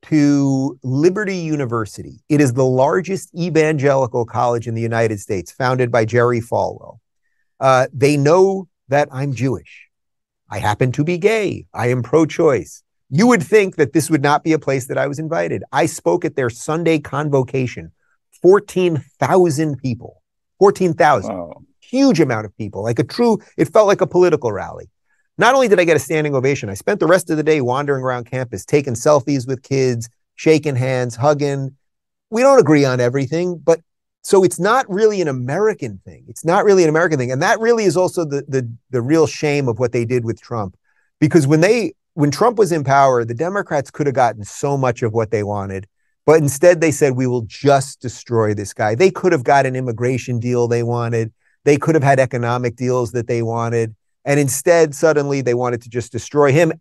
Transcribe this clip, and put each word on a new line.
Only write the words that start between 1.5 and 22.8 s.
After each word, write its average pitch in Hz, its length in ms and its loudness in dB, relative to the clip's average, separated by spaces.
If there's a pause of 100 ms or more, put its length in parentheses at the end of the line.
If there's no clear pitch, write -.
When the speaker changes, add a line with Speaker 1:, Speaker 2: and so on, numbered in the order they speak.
Speaker 1:
It 147 100 2
is 135 140 2
the 131 120 2
largest 151 680 -2
evangelical 143 920 0
college 120 420 -2
in 113 80 -6
the 113 60 -4
United 113 380 -2
States, 95 320 -8
founded 127 400 -2
by 117 140 2
Jerry 120 360 0
Falwell. 98 580 -8 (600)
Uh, 131 320 2
they 139 240 2
know 185 520 2 (220)
that 143 220 0
I'm 135 220 -6
Jewish. 113 540 -6 (600)
I - 100 -10
happen 113 320 0
to 143 120 -2
be 175 140 -2
gay. 170 560 -2
I 117 140 -4
am 123 160 -2
pro-choice. 151 800 -2 (260)
You 160 180 2
would 240 140 4
think 196 360 2
that 147 160 0
this 160 180 0
would 151 100 0
not 143 220 2
be 160 100 0
a 156 60 0
place 135 280 -4
that 135 100 -6
I 135 100 -2
was 143 100 -8
invited. 160 540 -6
I 160 160 0
spoke - 360 -2
at 160 120 -4
their 123 160 -2
Sunday 160 480 -2
convocation, 135 920 -4 (500)
fourteen 180 600 2 (160)
thousand 156 580 2
people, - 440 -8 (380)
fourteen 185 340 2
thousand. 113 420 0
Speaker 2:
Wow. 85 260 -14 (200)
Speaker 1:
Huge 254 380 2
amount 120 260 0
of 101 120 -18
people, 98 260 -8